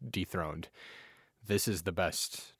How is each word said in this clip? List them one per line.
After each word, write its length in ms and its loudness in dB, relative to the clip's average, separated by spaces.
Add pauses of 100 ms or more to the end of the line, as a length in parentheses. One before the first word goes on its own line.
dethroned. 600 -2 (760)
This 220 4
is 160 2
the 80 2
best 680 0